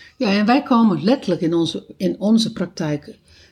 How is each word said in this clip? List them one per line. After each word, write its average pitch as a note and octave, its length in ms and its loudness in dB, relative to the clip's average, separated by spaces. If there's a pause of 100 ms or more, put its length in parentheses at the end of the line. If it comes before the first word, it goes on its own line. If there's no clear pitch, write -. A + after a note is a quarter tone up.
(160)
Ja, G#3 160 -2
en G#3 140 2
wij C4 160 4
komen A3+ 400 2
letterlijk G3 380 0
in E3+ 140 0
onze, E3 420 -4
in - 240 -4
onze A3 320 2
praktijk, D3+ 680 -6 (320)